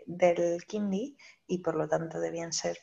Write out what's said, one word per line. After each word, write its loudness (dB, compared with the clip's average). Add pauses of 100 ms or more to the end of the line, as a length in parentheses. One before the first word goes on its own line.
del 4
kindi, -2 (300)
y 0
por -2
lo 0
tanto -2
debían -4
ser, -2